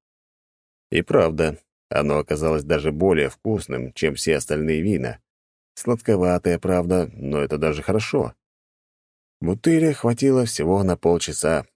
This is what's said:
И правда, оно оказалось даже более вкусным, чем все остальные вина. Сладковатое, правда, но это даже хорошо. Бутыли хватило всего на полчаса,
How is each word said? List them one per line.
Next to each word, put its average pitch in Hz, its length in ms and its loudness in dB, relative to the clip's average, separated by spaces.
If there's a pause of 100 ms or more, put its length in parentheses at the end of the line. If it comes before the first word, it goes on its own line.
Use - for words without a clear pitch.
(920)
И 82 100 2
правда, 80 560 2 (300)
оно 73 300 0
оказалось 76 440 -2
даже 76 300 -2
более 78 360 2
вкусным, 65 640 -6
чем 73 220 -2
все 76 220 0
остальные 78 460 -2
вина. 69 360 -2 (560)
Сладковатое, 90 840 0
правда, 90 540 0
но 71 260 -4
это 73 180 -2
даже 76 240 -2
хорошо. 107 520 -2 (1080)
Бутыли 156 520 2
хватило 127 520 2
всего 95 400 0
на 90 120 0
полчаса, 82 800 0